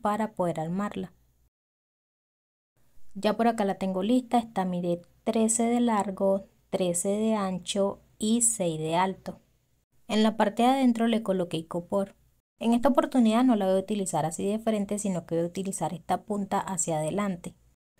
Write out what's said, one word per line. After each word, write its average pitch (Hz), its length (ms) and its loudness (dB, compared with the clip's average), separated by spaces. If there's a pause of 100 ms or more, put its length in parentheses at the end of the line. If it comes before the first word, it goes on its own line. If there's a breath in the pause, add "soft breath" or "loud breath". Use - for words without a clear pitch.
para 214 300 -2
poder 170 260 -2
armarla. 185 540 -6 (2000)
Ya 208 220 0
por 226 100 2
acá 226 180 2
la 190 120 0
tengo 190 260 -2
lista, 240 360 2
esta 233 260 -2
mide 175 380 -2 (200)
trece 226 420 2
de 233 140 2
largo, 196 680 0 (220)
trece 180 400 0
de 214 260 0
ancho 196 640 -2 (180)
y 226 240 2
seis 165 380 0
de 160 160 -2
alto. 185 440 -2 (680)
En 214 160 2
la 220 120 2
parte 214 280 2
de 247 60 6
adentro 247 360 4
le 226 160 0
coloqué 180 360 -2
icopor. 180 580 -4 (420)
En 226 160 2
esta 240 140 2
oportunidad 254 560 4
no 254 100 6
la 202 120 2
voy 190 100 4
a 190 60 2
utilizar 190 440 -2
así 165 180 -6
de 202 140 0
frente, 208 400 -2
sino 185 280 -4
que 165 100 -2
voy 170 80 2
a 175 40 -2
utilizar 185 460 -6
esta 180 300 -4
punta 202 340 -4
hacia 170 400 -2
adelante. 175 560 -4 (460)